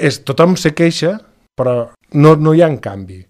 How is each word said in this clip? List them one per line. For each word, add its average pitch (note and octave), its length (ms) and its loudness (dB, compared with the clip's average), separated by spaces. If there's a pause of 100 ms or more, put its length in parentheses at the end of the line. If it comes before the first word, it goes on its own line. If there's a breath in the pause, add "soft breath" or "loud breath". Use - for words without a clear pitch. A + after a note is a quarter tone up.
és, - 160 -4
tothom E3 320 0
se D#3+ 180 -2
queixa, E3+ 460 -2 (400)
però B2 300 -4 (240)
no, D3+ 240 6
no D#3 160 0
hi E3 80 4
ha E3+ 100 4
en C3+ 60 -6
canvi. G2 420 -14 (100)